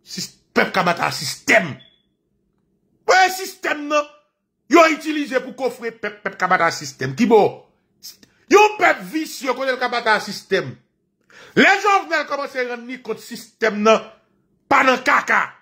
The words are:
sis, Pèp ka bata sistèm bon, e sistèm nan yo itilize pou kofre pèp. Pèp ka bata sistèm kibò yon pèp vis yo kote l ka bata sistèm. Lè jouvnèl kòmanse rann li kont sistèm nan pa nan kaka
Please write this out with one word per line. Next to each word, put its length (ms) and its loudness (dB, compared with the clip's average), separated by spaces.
sis, 280 -12
Pèp 160 0
ka 160 -2
bata 320 0
sistèm 540 0
bon, 80 6
e 160 6
sistèm 560 -8
nan 200 -2
yo 200 8
itilize 480 -4
pou 160 -14
kofre 400 -6
pèp. 280 -12
Pèp 160 -8
ka 80 0
bata 240 2
sistèm 440 -10
kibò 240 6
yon 280 6
pèp 200 0
vis 340 -8
yo 100 -2
kote 160 -4
l 80 -4
ka 120 -2
bata 280 0
sistèm. 540 -6
Lè 140 6
jouvnèl 460 0
kòmanse 400 -6
rann 200 -10
li 160 -12
kont 160 -10
sistèm 640 -6
nan 160 6
pa 160 4
nan 180 0
kaka 380 0